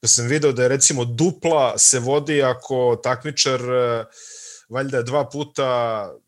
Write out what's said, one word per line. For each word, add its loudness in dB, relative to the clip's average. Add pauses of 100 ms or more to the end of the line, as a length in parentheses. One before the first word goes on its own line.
pa -2
sam 4
video 2
da 0
je, 4
recimo, 2
dupla 0
se 4
vodi 0
ako 0
takmičar, -2
e, -2 (640)
valjda -4
dva -2
puta -4 (160)